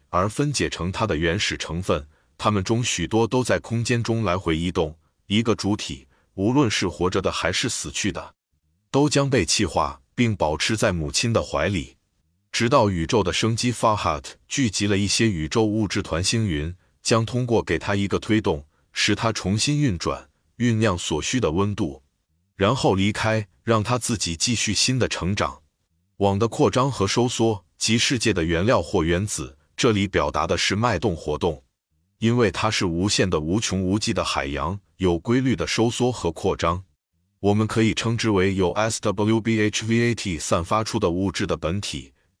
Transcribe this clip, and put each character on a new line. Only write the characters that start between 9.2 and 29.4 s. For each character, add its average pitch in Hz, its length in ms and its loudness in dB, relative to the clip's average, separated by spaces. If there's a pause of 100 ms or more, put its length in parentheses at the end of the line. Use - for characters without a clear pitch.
被 123 160 4
气 - 200 0
化 78 360 -2 (140)
并 117 180 2
保 78 220 0
持 107 220 -2
在 104 160 2
母 76 180 -2
亲 117 220 -2
的 90 100 4
怀 73 240 -2
里， 92 300 -4 (520)
直 117 200 0
到 123 200 4
宇 85 160 0
宙 104 160 2
的 87 120 0
生 113 200 0
机 120 200 -2
Farhat 101 500 0 (240)
聚 131 220 0
集 101 180 -2
了 101 100 2
一 101 80 2
些 113 220 2
宇 82 180 -2
宙 110 200 0
物 104 240 0
质 101 120 -2
团 82 220 -2
星 110 240 0
云， 80 260 -2 (300)
将 113 220 2
通 120 200 -2
过 113 160 2
给 80 160 -2
它 101 180 -2
一 101 120 0
个 92 100 -2
推 110 220 0
动， 85 260 -2 (280)
使 - 200 0
它 110 200 0
重 98 240 -2
新 147 240 0
运 107 160 2
转， 69 320 -6 (300)
酝 117 160 2
酿 107 220 2
所 78 240 -2
需 - 200 -2
的 82 100 2
温 98 240 0
度， 76 260 -4 (540)
然 101 180 4
后 131 220 2
离 98 160 2
开， 110 380 -2 (140)
让 113 200 2
它 123 140 0
自 117 200 -2
己 85 180 -4
继 117 200 0
续 104 180 -2
新 127 240 0
的 101 100 2
成 87 280 -2
长。 80 260 -4 (560)
网 98 220 2
的 113 80 2
扩 117 220 2
张 127 220 0
和 101 140 0
收 123 220 2
缩 113 380 0 (120)
及 113 200 0
世 127 200 0
界 110 160 0
的 87 100 0
原 85 220 2
料 113 160 4
或 90 220 0
原 85 220 2
子， 71 320 -8 (200)